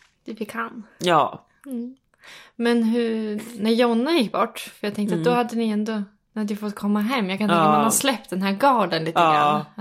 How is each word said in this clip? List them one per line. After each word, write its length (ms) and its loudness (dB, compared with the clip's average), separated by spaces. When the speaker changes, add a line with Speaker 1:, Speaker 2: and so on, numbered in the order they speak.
Speaker 1:
Det 100 -14
fick 180 -10
han. 300 -10
Speaker 2:
Ja. 480 0
Speaker 1:
Mm. 300 -10
Men 280 2
hur, 580 -2
när 140 0
Jonna 400 2
gick 200 2
bort, 280 -2
för 280 -10
jag 80 -6
tänkte 200 -2
att 60 -2
Speaker 2:
Mm. 20 -4
Speaker 1:
då 80 2
hade 240 0
ni 140 -2
ändå, 240 -2
ni 80 -6
hade 120 -4
ju 60 -8
fått 160 -8
komma 240 0
hem. 300 -2
Jag 100 -4
kan 100 0
tänka 140 4
Speaker 2:
Ja. 80 6
Speaker 1:
man 120 4
har 80 2
släppt 380 0
den 120 -4
här 120 0
garden 500 2
lite 160 -2
Speaker 2:
Ja. 140 6
Speaker 1:
grann. 320 2